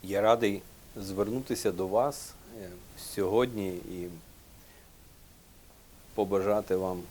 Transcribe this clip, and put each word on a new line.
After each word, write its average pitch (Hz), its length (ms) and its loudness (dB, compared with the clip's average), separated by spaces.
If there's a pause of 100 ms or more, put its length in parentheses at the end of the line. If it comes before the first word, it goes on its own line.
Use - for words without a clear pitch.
Я 98 120 2
радий 110 420 4 (340)
звернутися 104 760 -2
до 92 140 -2
вас, 120 460 0 (300)
е, 92 60 -12 (460)
сьогодні 104 540 2
і 90 400 -8 (2000)
побажати 101 640 2
вам 92 340 -2